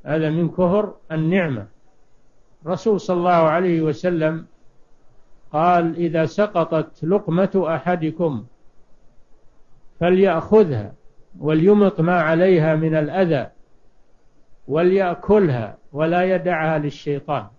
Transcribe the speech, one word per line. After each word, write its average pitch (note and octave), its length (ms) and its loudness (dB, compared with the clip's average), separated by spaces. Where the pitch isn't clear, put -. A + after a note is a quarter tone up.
هذا D#3 260 -2
من D#3+ 180 0
كفر F#3 460 0
النعمة. D#3+ 540 -2
الرسول F#3 340 -2
صلى F3+ 160 -2
الله F3 140 0
عليه E3 500 2
وسلم D#3+ 640 -2
قال: E3+ 440 2
"إذا D#3+ 300 -2
سقطت E3 800 -2
لقمة F#3+ 640 0
أحدكم D#3+ 760 -4
فليأخذها F3 920 2
وليمط F3+ 640 4
ما F3 200 2
عليها D#3+ 560 2
من D#3 180 0
الأذى D#3 560 0
وليأكلها F3 1080 0
ولا F3 420 0
يدعها D#3+ 440 -2
للشيطان." C#3+ 680 -6